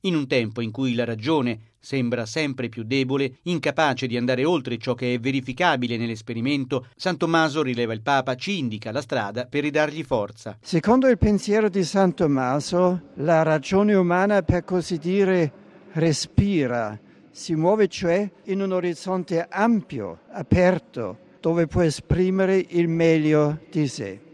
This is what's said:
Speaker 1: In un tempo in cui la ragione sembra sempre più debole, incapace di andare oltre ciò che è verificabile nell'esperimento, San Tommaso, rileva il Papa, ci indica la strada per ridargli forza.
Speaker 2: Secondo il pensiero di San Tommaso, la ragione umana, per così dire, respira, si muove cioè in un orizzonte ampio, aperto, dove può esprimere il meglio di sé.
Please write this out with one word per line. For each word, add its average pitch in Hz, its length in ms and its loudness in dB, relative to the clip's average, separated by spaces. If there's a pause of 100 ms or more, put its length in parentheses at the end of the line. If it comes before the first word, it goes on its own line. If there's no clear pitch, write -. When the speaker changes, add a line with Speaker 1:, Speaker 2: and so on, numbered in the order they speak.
Speaker 1:
In 185 120 0
un 143 140 -2
tempo 120 320 -2
in 113 100 -4
cui 127 240 -2
la 120 100 0
ragione 117 540 -2 (220)
sembra 120 460 -2
sempre 131 420 -4
più 113 160 -10
debole, 135 600 -2
incapace 147 600 0
di 117 100 -4
andare 123 280 0
oltre 135 320 -2
ciò 120 180 -4
che 123 200 -2
è 123 60 -4
verificabile 127 760 -2
nell'esperimento, 120 920 -4 (100)
San 180 200 -4
Tommaso, 160 460 0
rileva 120 300 -2
il 110 100 -8
Papa, 135 320 0
ci 185 240 -6
indica 110 320 -6
la 123 100 -4
strada 120 460 -4
per 143 160 -2
ridargli 151 400 0
forza. 107 580 -4
Speaker 2:
Secondo 247 480 2
il 240 100 4
pensiero 208 500 2
di 185 160 0
San 190 300 2
Tommaso, 151 1000 0
la 160 280 2
ragione 190 520 2
umana, 185 480 2
per 175 220 0
così 180 340 -2
dire, 180 540 2 (400)
respira, 143 1040 0 (320)
si - 240 -6
muove 190 340 4
cioè 190 400 -2 (160)
in 196 160 -4
un 190 120 -2
orizzonte 175 760 -2
ampio, 175 720 -2 (100)
aperto, 175 880 0 (220)
dove 165 260 2
può 180 160 0
esprimere 185 840 2
il 170 200 0
meglio 156 720 4 (100)
di 151 160 0
sé. 104 340 -8 (120)